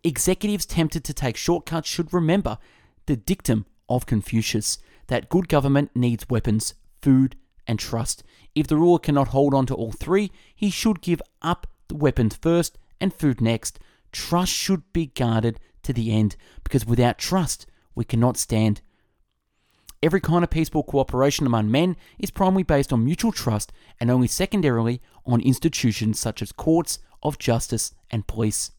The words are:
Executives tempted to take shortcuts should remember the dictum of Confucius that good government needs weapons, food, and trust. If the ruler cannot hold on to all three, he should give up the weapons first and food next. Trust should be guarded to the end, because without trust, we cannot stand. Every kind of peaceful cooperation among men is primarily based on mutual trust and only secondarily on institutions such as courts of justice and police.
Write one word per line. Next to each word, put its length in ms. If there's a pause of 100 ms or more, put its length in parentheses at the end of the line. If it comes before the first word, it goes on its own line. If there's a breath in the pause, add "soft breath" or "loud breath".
Executives 600
tempted 380
to 100
take 240
shortcuts 520
should 260
remember 420 (500 soft breath)
the 100
dictum 500 (220)
of 180
Confucius 720 (300 soft breath)
that 200
good 200
government 480
needs 340
weapons, 440 (280)
food, 320 (320)
and 140
trust. 420 (320 soft breath)
If 140
the 80
ruler 240
cannot 340
hold 200
on 120
to 80
all 160
three, 400 (240 soft breath)
he 160
should 300
give 200 (220)
up 240 (220)
the 80
weapons 400
first 420 (220)
and 120
food 280
next. 400 (320 soft breath)
Trust 400
should 400
be 140
guarded 520 (240)
to 100
the 200
end, 220 (280 soft breath)
because 240
without 320
trust, 480 (280)
we 120
cannot 320
stand. 420 (1200 soft breath)
Every 160
kind 240
of 60
peaceful 340
cooperation 640
among 240
men 260 (220 soft breath)
is 120
primarily 320
based 280
on 140
mutual 280
trust 380 (300 soft breath)
and 100
only 160
secondarily 760 (240 soft breath)
on 160
institutions 760
such 220
as 120
courts 480 (220 soft breath)
of 160
justice 540 (180)
and 160
police. 520